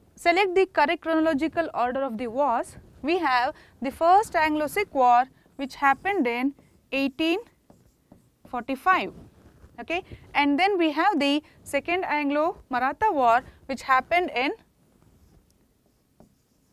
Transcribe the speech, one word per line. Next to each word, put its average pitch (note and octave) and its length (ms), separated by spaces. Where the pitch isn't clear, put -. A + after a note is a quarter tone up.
Select F4+ 400
the F#4+ 120
correct D#4 360
chronological D#4+ 720
order B3 280
of A#3+ 160
the B3 80
wars. B3+ 500
We E4 160
have C4 360
the C4 100
first F#4 440
Anglo-Sikh D#4 600
War, B3 300
which C4+ 200
happened C#4 500
in B3 280
eighteen C#4 460
forty-five, B3+ 640
okay, D#4+ 240
and C#4+ 240
then G4 200
we D#4+ 140
have E4 260
the C#4+ 240
second E4+ 420
Anglo-Maratha D4 1080
War, B3 300
which C4 160
happened C4+ 520
in C4 180